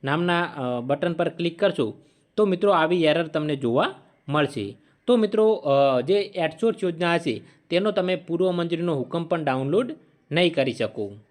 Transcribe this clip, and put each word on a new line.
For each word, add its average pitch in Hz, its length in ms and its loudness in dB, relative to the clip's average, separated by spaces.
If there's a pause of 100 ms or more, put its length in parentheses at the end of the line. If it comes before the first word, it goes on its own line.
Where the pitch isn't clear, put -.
નામના, 170 400 0
અ, 127 360 -6
બટન 143 320 -2
પર 165 160 -2
ક્લિક 170 300 -6
કરશો 143 360 0 (420)
તો 214 100 4
મિત્રો 196 240 2
આવી 180 340 2
એરર 156 220 2
તમને 151 300 -2
જોવા 135 380 0 (340)
મળશે. 143 480 -2 (300)
તો 247 100 4
મિત્રો, 220 360 2
અ, 139 480 2
જે 143 200 0
એડસોર્સ 190 640 -2
યોજના 170 300 0
હશે 151 280 -2 (280)
તેનો 190 200 0
તમે 185 260 0
પૂર્વ 180 340 -2
મંજૂરીનો 170 440 -2
હુકમ 147 300 -4
પણ 165 200 -2
ડાઉનલોડ 143 480 0 (400)
નહીં 170 220 2
કરી 127 180 0
શકો. 107 400 -6 (180)